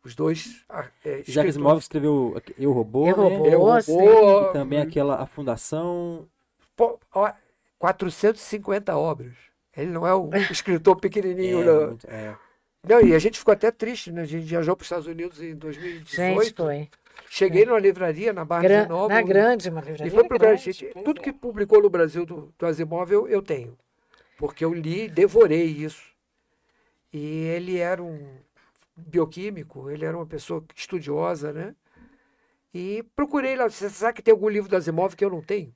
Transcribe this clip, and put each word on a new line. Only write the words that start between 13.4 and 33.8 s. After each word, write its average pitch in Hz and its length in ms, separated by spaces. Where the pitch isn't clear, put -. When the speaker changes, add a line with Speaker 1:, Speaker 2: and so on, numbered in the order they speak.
Speaker 1:
até 208 180
triste, 220 420
né? 170 120
A - 20
gente 160 200
viajou 170 300
pros - 120
Estados 170 180
Unidos 165 340
em 165 140
dois 151 240
mil 170 200
e - 20
dezoito. 160 160
Speaker 3:
Gente, 226 100
foi. 151 340
Speaker 1:
Cheguei 190 320
Speaker 3:
É. 220 60
Speaker 1:
numa 240 120
livraria, 185 540
na 175 100
Barnes 170 280
Speaker 3:
Gran-, 208 160
Speaker 1:
Noble, 190 260
Speaker 3:
na 226 80
grande, 202 480
uma 160 120
livraria 151 260
Speaker 1:
e - 20
foi 196 180
pro 240 120
Speaker 3:
grande, 220 240
Speaker 1:
gente, 185 300
Speaker 3:
pois 190 120
Speaker 1:
tudo 294 160
Speaker 3:
é. - 40
Speaker 1:
que 277 60
publicou 208 480
no 202 120
Brasil 170 340
do, 160 320
do 170 80
Asimov 170 480
eu, 208 140
eu 196 160
tenho. 123 340
Porque 147 260
eu 165 100
li, 170 360
devorei 175 560
isso. 151 360
E 151 80
ele 175 300
era 175 240
um 156 240
bioquímico, 160 920
ele 151 160
era 160 100
uma 165 100
pessoa 156 380
estudiosa, 151 800
né? 170 240
E 196 300
procurei 277 420
lá, 240 120
"Você 202 200